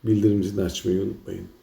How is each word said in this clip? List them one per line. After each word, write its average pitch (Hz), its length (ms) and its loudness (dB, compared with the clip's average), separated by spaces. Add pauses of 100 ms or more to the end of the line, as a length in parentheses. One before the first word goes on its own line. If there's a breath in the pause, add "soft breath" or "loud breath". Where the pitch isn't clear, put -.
bildirim 104 400 4
zilini 101 220 -2
açmayı 92 360 -2
unutmayın. 92 440 -8 (180)